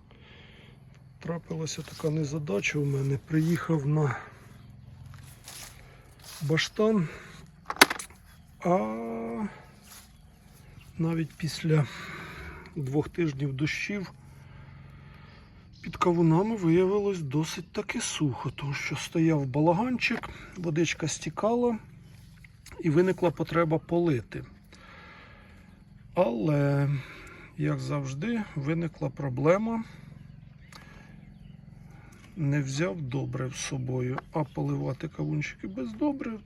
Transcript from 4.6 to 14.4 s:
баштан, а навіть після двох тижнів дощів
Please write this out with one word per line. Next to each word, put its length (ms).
баштан, 680
а 180
навіть 400
після 480
двох 340
тижнів 440
дощів 580